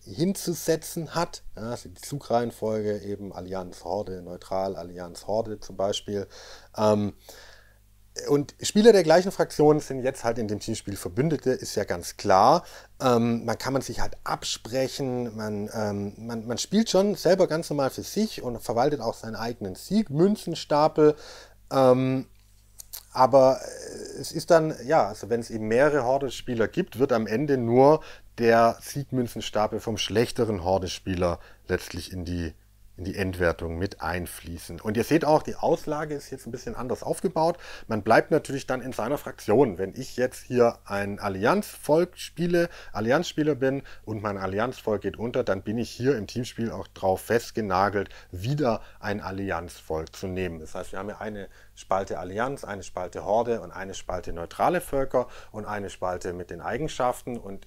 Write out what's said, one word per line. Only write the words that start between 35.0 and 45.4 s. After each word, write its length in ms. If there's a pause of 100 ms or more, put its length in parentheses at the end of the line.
seht 220
auch, 180
die 140
Auslage 580
ist 160
jetzt 160
ein 60
bisschen 240
anders 260
aufgebaut. 560 (300)
Man 140
bleibt 280
natürlich 380
dann 140
in 100
seiner 260
Fraktion. 600
Wenn 180
ich 200
jetzt 280
hier 400
ein 340
Allianz-Volk 960
spiele, 520 (240)
Allianz-Spieler 640
bin 260 (220)
und 180
mein 160
Allianz-Volk 640
geht 140
unter, 260